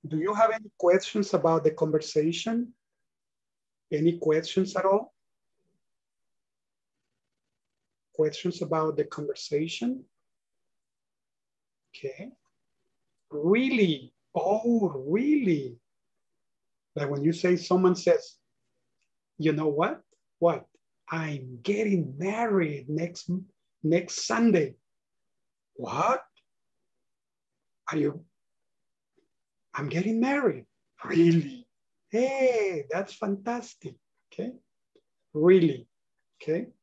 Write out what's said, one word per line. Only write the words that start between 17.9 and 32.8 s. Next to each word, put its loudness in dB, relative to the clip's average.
says, 0
"You 0
know 0
what? -2
What? 2
I'm -6
getting -2
married -2
next, -6
next -2
Sunday." 2
What? -2
Are -4
you -2
"I'm -6
getting -2
married." 0
"Really? 4
Hey, 2